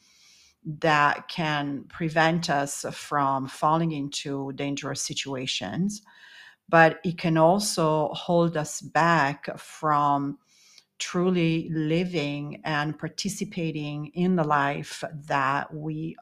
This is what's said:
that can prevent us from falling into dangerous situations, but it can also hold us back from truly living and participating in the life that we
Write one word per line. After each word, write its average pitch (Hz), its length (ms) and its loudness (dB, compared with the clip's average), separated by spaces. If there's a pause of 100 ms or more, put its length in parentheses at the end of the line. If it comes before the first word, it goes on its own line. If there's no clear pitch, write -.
(800)
that 147 480 2
can 147 560 -4
prevent 165 640 0
us 143 420 -2
from 139 560 0
falling 160 460 0
into 139 600 -6
dangerous 139 480 -6
situations, 139 1000 -4 (680)
but 165 380 6
it 170 120 -4
can 160 200 2
also 160 720 4
hold 170 480 2
us - 240 -6
back 151 760 2
from 143 800 0 (600)
truly 175 720 0
living 156 920 -2
and 151 340 -2
participating 156 1080 -6
in 180 280 2
the 165 80 4
life 143 580 0 (260)
that 143 460 0
we 156 480 -8